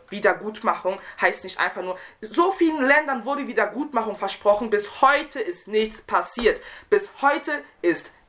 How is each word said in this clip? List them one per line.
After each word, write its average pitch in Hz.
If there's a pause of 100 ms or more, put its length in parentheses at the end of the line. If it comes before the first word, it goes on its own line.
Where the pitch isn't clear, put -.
(100)
Wiedergutmachung. 196 (240)
Heißt 190
nicht 185
einfach 190
nur, 180 (240)
so 320
vielen 311
Ländern 277
wurde 277
Wiedergutmachung 220
versprochen, 208
bis 208
heute 285
ist 180
nichts 214
passiert. 226 (300)
Bis 196 (120)
heute 294 (160)
ist 170 (180)